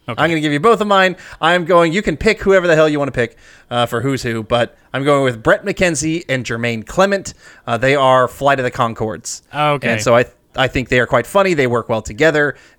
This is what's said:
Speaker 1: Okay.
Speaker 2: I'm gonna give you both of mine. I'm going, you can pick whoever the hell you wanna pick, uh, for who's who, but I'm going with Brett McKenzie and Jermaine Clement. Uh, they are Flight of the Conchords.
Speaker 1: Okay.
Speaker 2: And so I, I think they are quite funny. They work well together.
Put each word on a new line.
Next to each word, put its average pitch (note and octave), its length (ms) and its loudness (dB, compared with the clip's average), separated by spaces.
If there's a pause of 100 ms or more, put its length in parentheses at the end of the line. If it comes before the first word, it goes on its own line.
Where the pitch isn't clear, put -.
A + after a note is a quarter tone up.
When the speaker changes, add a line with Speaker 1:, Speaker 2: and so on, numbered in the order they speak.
Speaker 1:
Okay. A#2+ 140 -4
Speaker 2:
I'm D#3 80 2
gonna E3 120 -2
give D3+ 100 -2
you C#3+ 80 0
both G#3 220 4
of G#3+ 40 -2
mine. F#3 300 2 (240)
I'm E3+ 240 2
going, E3+ 300 4
you G3+ 80 -2
can D#3+ 160 -4
pick G#3+ 240 0
whoever F#3+ 240 4
the E3+ 80 4
hell D#3 160 4
you D3+ 80 -2
wanna C#3 120 -4
pick, A#2+ 260 -4 (340)
uh, A#2+ 160 0
for A#2 160 -4
who's C3+ 200 -2
who, A2+ 200 -4
but A#2+ 340 -2 (160)
I'm C3+ 120 -4
going C#3 200 2
with A#2 180 -4
Brett F3+ 220 2
McKenzie E3 640 -2
and C3 160 -4
Jermaine A#2 420 -6
Clement. G3 460 -2 (340)
Uh, A#2 120 -2
they C3+ 180 2
are C3 320 4
Flight C#3 320 0
of B2+ 40 -2
the B2 60 -4
Conchords. A2+ 720 -6 (120)
Speaker 1:
Okay. C#3+ 380 -2
Speaker 2:
And A2 100 -4
so A#2+ 140 4
I, B2 80 4 (320)
I B2+ 120 0
think B2+ 220 -6
they B2+ 100 4
are A#2+ 60 0
quite A#2+ 200 0
funny. G3 280 0
They C#3 120 2
work A#2+ 240 -2
well A2+ 120 -2
together. D3 540 0 (220)